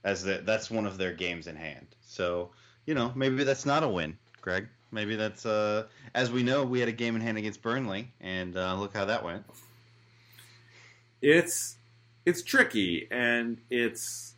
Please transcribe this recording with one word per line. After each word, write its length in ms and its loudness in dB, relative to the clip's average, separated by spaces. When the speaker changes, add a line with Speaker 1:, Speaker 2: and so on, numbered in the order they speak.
Speaker 1:
As 200 0
the, 200 0
that's 280 0
one 140 0
of 120 -4
their 160 -2
games 340 -4
in 80 -12
hand. 320 -12
So, 500 -4
you 80 -4
know, 220 0
maybe 280 2
that's 220 0
not 180 4
a 40 2
win, 300 -2
Greg. 260 -2
Maybe 280 -2
that's, 280 -4
uh, 420 2
as 160 2
we 120 2
know, 200 4
we 160 0
had 80 2
a 60 -2
game 240 0
in 40 0
hand 160 -2
against 240 -6
Burnley, 600 -4
and, 340 -6
uh, 240 -2
look 160 -6
how 80 0
that 220 0
went. 180 -8
Speaker 2:
It's, 540 6
it's 160 2
tricky, 680 2
and 480 0
it's 680 -2